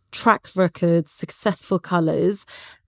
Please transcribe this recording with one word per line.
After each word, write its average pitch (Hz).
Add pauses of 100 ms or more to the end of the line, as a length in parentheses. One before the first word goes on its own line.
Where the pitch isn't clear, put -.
(120)
track -
record, 170
successful -
colours. 175 (420)